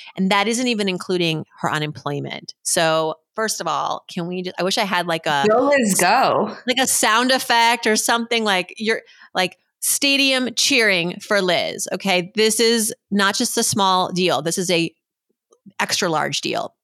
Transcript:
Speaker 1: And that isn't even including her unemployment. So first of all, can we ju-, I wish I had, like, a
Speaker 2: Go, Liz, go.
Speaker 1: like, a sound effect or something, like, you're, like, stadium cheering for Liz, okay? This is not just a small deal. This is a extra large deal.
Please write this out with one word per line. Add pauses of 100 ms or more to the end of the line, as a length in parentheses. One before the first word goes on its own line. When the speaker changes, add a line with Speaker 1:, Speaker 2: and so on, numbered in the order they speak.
(160)
Speaker 1:
And
that
isn't
even
including (160)
her
unemployment.
So (200)
first
of
all,
can
we
ju-,
I
wish
I
had,
like,
a
Speaker 2:
Go,
Liz,
go. (120)
Speaker 1:
like,
a
sound
effect
or
something,
like,
you're, (320)
like, (220)
stadium
cheering
for
Liz,
okay?
This
is (180)
not
just
a
small
deal.
This
is
a (840)
extra
large
deal.